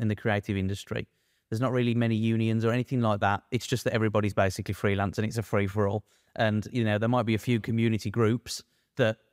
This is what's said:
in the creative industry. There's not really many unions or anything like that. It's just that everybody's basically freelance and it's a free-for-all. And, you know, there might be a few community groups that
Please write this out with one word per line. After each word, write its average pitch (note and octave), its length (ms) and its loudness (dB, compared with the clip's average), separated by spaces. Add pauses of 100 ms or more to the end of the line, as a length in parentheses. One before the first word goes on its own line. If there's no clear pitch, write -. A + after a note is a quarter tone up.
in A2 80 0
the G#2 80 0
creative G#2 400 -2
industry. G2 500 -4 (420)
There's A2 120 -4
not B2+ 100 0
really A#2+ 240 2
many A#2 220 2
unions A2+ 480 2
or A2+ 80 2
anything B2 300 -2
like G#2 180 2
that. G2+ 320 2
It's B2 160 -2
just A#2+ 160 -2
that - 80 -2
everybody's G#2+ 420 2
basically G2 400 0
freelance G2 420 0
and G#2+ 80 0
it's A#2 140 -4
a A2+ 40 -2
free-for-all. G2+ 600 -2 (320)
And, G#2+ 380 0
you B2 100 0
know, G#2 160 2
there A2+ 100 0
might A#2+ 180 2
be A2+ 80 2
a G#2+ 40 2
few A#2 220 0
community A2+ 500 0
groups A2+ 540 0 (320)
that A2 220 2 (140)